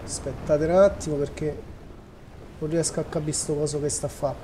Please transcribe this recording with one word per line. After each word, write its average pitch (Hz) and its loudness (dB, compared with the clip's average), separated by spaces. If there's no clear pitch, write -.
Aspettate 147 0
un 160 2
attimo 190 6
perché 143 -2
non 156 -4
riesco 165 0
a 156 0
capire 156 -2
sto - -2
coso 147 0
che 143 0
sta 139 -2
a - 0
fa. 135 -2